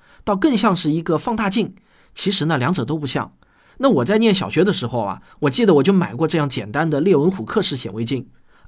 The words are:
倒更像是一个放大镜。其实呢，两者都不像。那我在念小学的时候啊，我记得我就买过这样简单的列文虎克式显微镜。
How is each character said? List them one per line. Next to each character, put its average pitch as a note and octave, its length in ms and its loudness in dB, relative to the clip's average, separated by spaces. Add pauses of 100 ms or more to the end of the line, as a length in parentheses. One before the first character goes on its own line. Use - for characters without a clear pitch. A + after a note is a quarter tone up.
(220)
倒 G3+ 140 -2
更 C4 180 2
像 G3 220 2
是 D#3 140 -2
一 D#3+ 100 0
个 D#3+ 160 -2
放 A3+ 180 -4
大 G#3+ 140 -2
镜。 G3+ 260 -2 (400)
其 - 160 -4
实 D3 140 0
呢， D3+ 140 0
两 B2+ 160 0
者 C3+ 100 -2
都 C#3+ 140 -4
不 D3 80 -6
像。 B2+ 260 -4 (460)
那 B3+ 100 2
我 B2+ 160 4
在 G3+ 140 2
念 A3 160 4
小 C#3+ 160 -4
学 D3+ 120 2
的 G3+ 80 2
时 C3+ 160 -2
候 A#2+ 140 -4
啊， G2 220 -6 (180)
我 D3+ 80 0
记 A#3 160 0
得 G3 120 6
我 C#3 60 6
就 F#3+ 120 4
买 C#3 200 0
过 D#3 140 0
这 E3 80 -2
样 D3 100 0
简 A2 240 -6
单 D3+ 200 -2
的 C#3+ 100 0
列 F#3 160 4
文 D#3+ 140 2
虎 F#3+ 120 -4
克 - 200 -2
式 C#3+ 120 -2
显 B2 200 -8
微 A2+ 100 -4
镜。 B2 240 -6 (400)